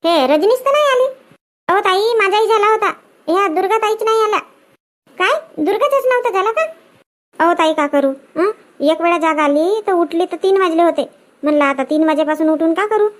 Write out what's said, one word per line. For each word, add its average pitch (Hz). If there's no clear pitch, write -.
हे 320
रजनीच 359
तर 523
नाही 587
आली. 523
अहो 370
ताई, 392
माझाही 427
झाला 415
होता, 427
ह्या 381
दुर्गा 370
ताईच 440
नाही 440
आला. 427
काय, 427
दुर्गाचाच 523
नव्हता 494
झाला 381
का? 622
अहो 330
ताई, 320
का 302
करू, 285
हं? 311
एक 320
वेळा 339
जाग 311
आली 311
तर 392
उठली 339
तर 349
तीन 381
वाजले 339
होते. 320
म्हणलं 294
आता 269
तीन 302
वाजेपासून 311
उठून 320
का 370
करू 415